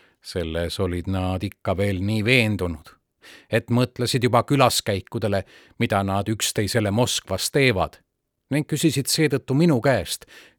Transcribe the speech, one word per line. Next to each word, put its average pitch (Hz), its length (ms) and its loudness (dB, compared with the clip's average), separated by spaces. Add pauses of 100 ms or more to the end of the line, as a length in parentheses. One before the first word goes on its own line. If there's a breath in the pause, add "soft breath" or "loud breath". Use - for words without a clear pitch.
(240 soft breath)
Selles 82 580 -4
olid 90 260 -4
nad 92 360 -2
ikka 98 340 -4
veel 98 260 -2
nii 107 220 -2
veendunud, 104 680 0 (600 loud breath)
et 113 200 -2
mõtlesid 123 560 0
juba 117 160 4
külaskäikudele, 110 1040 0 (340 soft breath)
mida 107 240 2
nad 98 260 -2
üksteisele 107 600 -2
Moskvas 104 600 -2
teevad, 110 500 0 (500)
ning 147 160 -2
küsisid 143 400 0
seetõttu 139 480 0
minu 151 260 4
käest, 113 460 0 (320 loud breath)